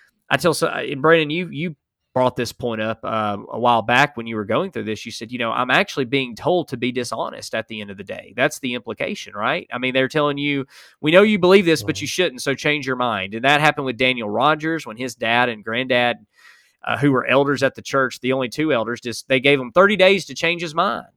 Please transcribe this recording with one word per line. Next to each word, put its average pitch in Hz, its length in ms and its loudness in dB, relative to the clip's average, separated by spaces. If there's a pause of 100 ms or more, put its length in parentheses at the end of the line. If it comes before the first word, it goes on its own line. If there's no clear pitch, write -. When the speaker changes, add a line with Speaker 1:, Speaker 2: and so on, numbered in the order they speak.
(300)
Speaker 1:
I - 80 -6
tell 165 160 0
so-, 160 140 -2
and 135 340 -6
Brandon, 160 280 4
you, 175 200 -4
you 151 260 -8 (380)
brought 127 220 2
this 120 160 -4
point 117 280 -6
up, 110 240 -6
uh, 107 320 -2 (140)
a 113 100 -8
while 120 220 4
back 123 340 2
when 117 100 -8
you 113 100 -6
were 107 100 -4
going 151 260 -2
through 110 120 -8
this. 104 220 -6
You 117 60 -12
said, 113 180 -12
"You 123 80 -8
know, 117 140 -2
I'm 123 180 0
actually 147 360 0
being 123 280 -2
told 165 340 0
to 131 100 -8
be 123 120 -2
dishonest 123 640 -6
at 113 140 -4
the 107 140 -10
end 101 80 -12
of 98 80 -14
the 101 60 -12
day." 98 300 -14
That's 127 260 0
the 123 140 -4
implication, 113 600 -8
right? 120 380 -2
I 120 60 -4
mean, 127 160 -2
they're 131 140 2
telling 147 300 0
you, 143 260 -2 (380)
"We 147 80 2
know 180 120 10
you 214 160 4
believe 180 280 6
this, 160 160 4
but - 180 -4
you 147 60 -6
Speaker 2:
Mm-hmm. - 40 -4 (120)
Speaker 1:
shouldn't, 127 200 -2
so 139 120 0
change 147 320 -2
your 131 100 -2
mind." 107 380 -2
And 113 100 -4
that 143 160 4
happened 147 240 2
with 123 140 -4
Daniel 123 320 0
Rogers 151 560 0
when 110 100 -12
his 127 180 -8
dad 120 360 2
and 107 120 -8
granddad, 120 540 0 (680)
uh, 117 140 -2
who 139 140 2
were 123 140 0
elders 135 360 2
at 135 120 2
the 110 80 -14
church, 131 380 -2
the 127 120 -2
only 131 160 -2
two 151 240 -2
elders, 117 300 -2
just, - 260 -8
they 135 120 2
gave 139 200 4
him 123 120 -8
thirty 196 240 6
days 185 300 4
to 139 80 -12
change 170 280 -2
his 156 120 -8
mind. 185 320 -2 (100)